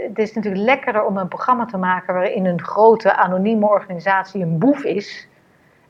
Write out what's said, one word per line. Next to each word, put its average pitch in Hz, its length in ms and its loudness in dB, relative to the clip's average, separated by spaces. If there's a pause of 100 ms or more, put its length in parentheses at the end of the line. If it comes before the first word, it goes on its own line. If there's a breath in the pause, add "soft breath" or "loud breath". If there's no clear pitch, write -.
het 208 100 -10
is 214 160 -2
natuurlijk 202 300 -2
lekkerder 240 400 0
om 196 120 -2
een 185 120 -4
programma 240 360 0
te 233 120 -8
maken 185 380 -2
waarin 185 320 0
een 175 160 -2
grote 220 540 4
anonieme 202 520 2
organisatie 190 720 -2
een 165 160 0
boef 262 260 2
is - 440 -6 (600 soft breath)